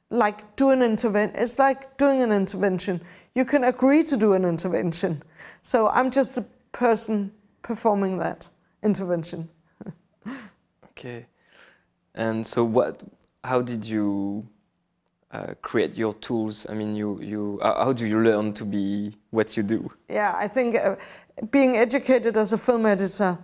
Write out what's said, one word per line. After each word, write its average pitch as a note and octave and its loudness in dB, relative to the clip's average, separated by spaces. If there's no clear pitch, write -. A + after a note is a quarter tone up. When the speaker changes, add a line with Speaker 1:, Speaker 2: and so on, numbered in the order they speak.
Speaker 1:
like, G#3+ -2
do C4+ 4
an C4 4
interven-, G#3+ 2
it's A#3+ -2
like C4+ 0
doing C4+ 4
an A#3 2
intervention. F#3+ 0
You B3 2
can C4 2
agree C4 4
to C#4+ 0
do G#3 4
an F#3+ 4
intervention. E3+ -2
So A3 2
I'm C4 2
just C4 0
a G3+ -4
person A3 0
performing G3+ 0
that - -8
intervention. F3 -2
<laughs> A3+ -8
Speaker 2:
Okay. B2 -14
And A2+ -2
so A#2+ 2
what, A2 0
how B2+ 0
did A#2+ -6
you, G#2 -2
uh, G2 -10
create F#2 -2
your A2 -2
tools? A2 -6
I - -10
mean, G#2+ -4
you, G#2 -6
you, G#2 -6
uh, G#2+ 2
how C3+ 2
do A#2 -2
you A2 2
learn G#2+ 4
to A2 -10
be G2+ -4
what A2 -2
you A2 0
do? G#2 -2
Speaker 1:
Yeah, G#3 -2
I G3+ -4
think, A#3+ 0
uh, G3 0
being B3+ 4
educated A#3 2
as G#3+ 2
a A3+ 2
film A#3 2
editor F#3+ 2